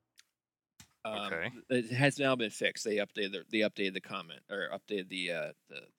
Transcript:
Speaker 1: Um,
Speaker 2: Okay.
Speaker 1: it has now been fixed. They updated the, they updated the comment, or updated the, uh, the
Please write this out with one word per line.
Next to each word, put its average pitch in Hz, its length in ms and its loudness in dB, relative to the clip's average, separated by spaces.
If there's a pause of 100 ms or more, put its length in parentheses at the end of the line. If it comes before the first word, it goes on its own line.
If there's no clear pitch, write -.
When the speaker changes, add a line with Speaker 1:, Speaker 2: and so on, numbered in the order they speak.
(1040)
Speaker 1:
Um, 110 220 -2
Speaker 2:
Okay. 95 240 -2 (180)
Speaker 1:
it 123 240 2
has 135 260 4
now 135 160 6
been 117 160 0
fixed. - 340 0
They 107 120 2
updated 101 360 0
the, 92 180 -6
they 113 80 2
updated 101 340 2
the 95 80 -4
comment, 85 400 -8 (100)
or 98 220 -4
updated 95 380 -4
the, 90 220 -2
uh, 78 200 -2 (160)
the 73 120 -14 (180)